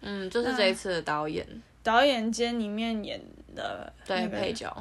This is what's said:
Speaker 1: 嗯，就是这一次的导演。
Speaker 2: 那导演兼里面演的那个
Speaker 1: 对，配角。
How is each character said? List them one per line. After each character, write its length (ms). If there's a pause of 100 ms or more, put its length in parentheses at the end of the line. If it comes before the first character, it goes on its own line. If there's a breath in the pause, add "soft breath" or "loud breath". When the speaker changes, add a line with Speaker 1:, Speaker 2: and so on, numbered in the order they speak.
Speaker 1:
嗯， 280
就 140
是 120
这 120
一 60
次 160
的 120
导 260
演。 220
Speaker 2:
那 120 (220)
导 220
演 260
兼 280
里 80
面 360
演 160 (360)
的 360 (160)
那 200
个 0
Speaker 1:
对， 120
配 140
角。 280